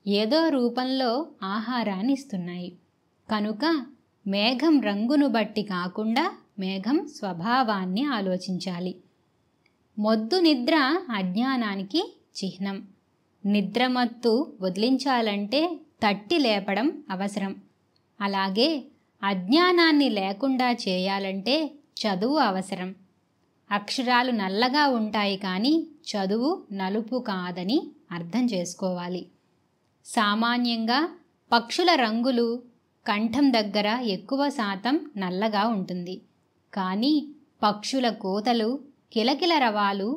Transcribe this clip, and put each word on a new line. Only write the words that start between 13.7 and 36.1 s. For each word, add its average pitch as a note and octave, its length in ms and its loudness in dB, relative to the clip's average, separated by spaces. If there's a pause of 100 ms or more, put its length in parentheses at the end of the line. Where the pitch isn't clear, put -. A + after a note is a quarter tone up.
వదిలించాలంటే A3 1000 0 (380)
తట్టి G#3 400 2
లేపడం G#3 480 2 (220)
అవసరం. G3 440 -4 (640)
అలాగే G3 500 0 (520)
అజ్ఞానాన్ని D4 880 4
లేకుండా A3+ 600 0 (100)
చేయాలంటే G3 760 -2 (420)
చదువు G#3+ 440 0
అవసరం. F#3 480 -2 (800)
అక్షరాలు A#3+ 640 0
నల్లగా A#3 580 2
ఉంటాయి G#3+ 480 0
కానీ G3 360 0 (320)
చదువు G#3+ 440 0 (220)
నలుపు G3+ 500 -4
కాదని F#3 560 -4 (340)
అర్థం F3 340 -2
చేసుకోవాలి. F3+ 760 -4 (840)
సామాన్యంగా A#3 920 0 (520)
పక్షుల A#3 440 2
రంగులు A#3 520 2 (580)
కంఠం A3+ 460 2
దగ్గర G#3 360 2 (220)
ఎక్కువ C4+ 400 -2
శాతం A3+ 460 -2 (220)
నల్లగా G3 500 0
ఉంటుంది. F3+ 480 -4 (580)